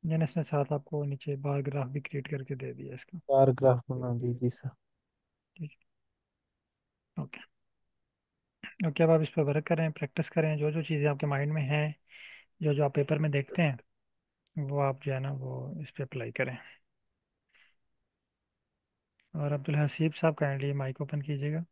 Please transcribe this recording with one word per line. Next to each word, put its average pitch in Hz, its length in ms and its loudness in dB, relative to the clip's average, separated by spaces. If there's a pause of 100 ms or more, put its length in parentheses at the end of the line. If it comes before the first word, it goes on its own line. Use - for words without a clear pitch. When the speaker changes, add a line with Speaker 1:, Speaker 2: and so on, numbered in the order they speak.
Speaker 1:
मैंने 160 220 0
इसने 156 180 -2
साथ 143 300 0
आपको 147 320 -4
नीचे 139 380 -6
bar 143 200 -2
graph 139 260 -2
भी 139 120 -6
create 139 280 -8
करके 139 280 -6
दे 127 180 -8
दिया 135 200 -12
इसका। 156 340 -16
Speaker 2:
Bar 135 240 8
graph 127 380 4
बना 127 260 -2
दी, 120 180 -2
जी 123 160 0
सर। - 200 -10 (840)
Speaker 1:
ठीक 156 160 -10 (1400)
है, 156 60 -6
ओके। - 180 -12 (1500)
ओके, 156 180 2
अब 160 60 6
आप 160 120 8
इस 151 60 0
पर - 140 0
वर्क 147 240 0
करें, 160 260 2
practice - 360 -4
करें, 156 300 0
जो 151 120 2
जो 160 120 -2
चीज़ें 147 260 0
आपके 143 180 0
mind 143 260 0
में 156 100 0
हैं, 151 320 0 (680)
जो 147 120 4
जो 147 100 4
आप 139 100 0
paper 147 240 2
में 156 120 2
देखते 143 320 0
हैं, 139 160 2 (800)
वो 143 240 -2
आप 139 240 0
जो 139 80 -2
है 131 80 -2
ना, 139 140 -4
वो 131 480 -8
इस 139 80 -12
पे - 120 -10
apply 120 300 -8
करें। 127 240 -4 (2750)
और 147 180 -2
अब्दुल 147 240 -2
हसीब 151 360 2
साहब, 160 220 2
kindly 139 400 -2
mic 135 260 -4
open 147 220 -4
कीजिएगा। 147 500 -4